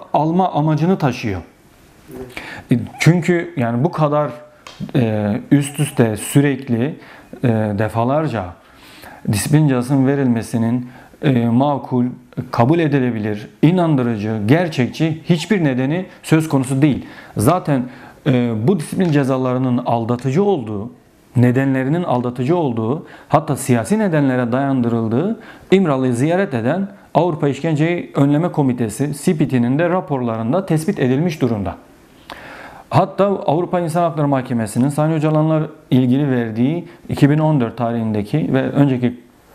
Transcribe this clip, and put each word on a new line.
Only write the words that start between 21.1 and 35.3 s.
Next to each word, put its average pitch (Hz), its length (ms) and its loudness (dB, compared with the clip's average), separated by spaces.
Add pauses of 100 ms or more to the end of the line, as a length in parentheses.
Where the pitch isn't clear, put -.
nedenlerinin 131 640 2
aldatıcı 123 540 -2
olduğu, 127 500 -2 (220)
hatta 156 280 0
siyasi 120 420 0
nedenlere 139 540 0
dayandırıldığı 127 880 0 (300)
İmralı'yı 135 440 2
ziyaret 156 400 0
eden 147 340 -2 (260)
Avrupa 156 340 2
İşkenceyi 160 640 -2
Önleme 143 380 2
Komitesi, 131 640 -2
sipit'inin 135 640 0
de 170 100 2
raporlarında 135 800 -2
tespit 165 320 0
edilmiş 143 420 0
durumda. 104 340 -2 (1160)
Hatta 190 360 2
Avrupa 175 540 0
İnsan 170 220 -2
Hakları 151 260 0
Mahkemesi'nin 123 600 0
Sayın 151 240 0
Öcalan'la 156 500 2 (280)